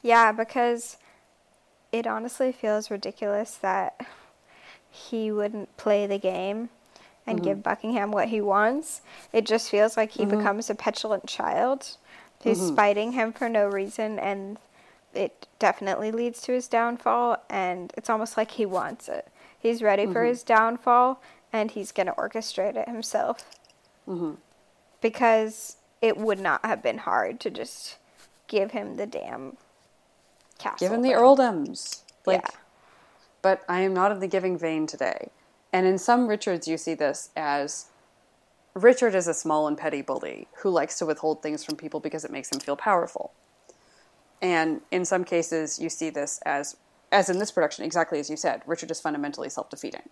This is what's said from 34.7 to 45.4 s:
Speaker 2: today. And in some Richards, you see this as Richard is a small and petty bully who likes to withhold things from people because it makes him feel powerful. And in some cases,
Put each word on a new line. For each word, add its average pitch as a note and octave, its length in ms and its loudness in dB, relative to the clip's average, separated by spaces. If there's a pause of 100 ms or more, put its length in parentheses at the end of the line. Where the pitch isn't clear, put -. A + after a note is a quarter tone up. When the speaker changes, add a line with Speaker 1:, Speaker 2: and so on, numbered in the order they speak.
Speaker 2:
today. - 420 -6 (440)
And F#3 140 2
in F#3+ 120 4
some A#3+ 280 4
Richards, G#3 400 -2
you D#3+ 100 -2
see D#3+ 180 -4
this - 420 -4
as D3 500 -4 (880)
Richard A#3 400 6
is F3+ 140 2
a D#3+ 60 0
small D3+ 340 2
and D3 100 -2
petty D3+ 240 -4
bully - 460 -8 (100)
who G3 120 0
likes E3 280 0
to E3 80 -2
withhold D#3 360 -2
things D3+ 220 -6
from D3+ 120 -6
people D3+ 240 -10
because D#3 240 -8
it - 60 -10
makes - 200 -10
him C#3 100 -6
feel C#3+ 160 -4
powerful. - 560 0 (1120)
And D#3+ 380 2 (100)
in F3+ 140 0
some F3+ 200 0
cases, E3 540 -2